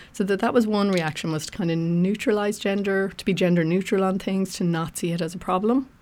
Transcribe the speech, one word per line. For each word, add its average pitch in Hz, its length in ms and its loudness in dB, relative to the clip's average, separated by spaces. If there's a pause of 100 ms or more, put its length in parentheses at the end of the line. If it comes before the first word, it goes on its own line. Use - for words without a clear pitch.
(140)
So - 120 -2
that, 196 160 -2
that 233 120 2
was 240 140 4
one 202 240 2
reaction, 165 400 0
was 156 160 -4
to - 40 -12
kind 175 200 -2
of 165 80 0
neutralise 208 800 0
gender, 196 580 0
to - 80 -14
be 196 80 2
gender 175 300 4
neutral 185 400 0
on 190 160 0
things, 190 380 -2
to - 60 -2
not 170 360 -2
see 170 140 -2
it 170 80 -2
as 165 120 -4
a 185 60 -10
problem. 214 500 0 (120)